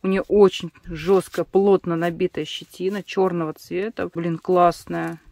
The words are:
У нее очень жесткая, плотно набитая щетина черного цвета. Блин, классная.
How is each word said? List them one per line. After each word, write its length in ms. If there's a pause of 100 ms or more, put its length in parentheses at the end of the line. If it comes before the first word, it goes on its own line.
У 60
нее 200
очень 440 (120)
жесткая, 600
плотно 520
набитая 500
щетина 560
черного 500
цвета. 640
Блин, 240
классная. 800 (140)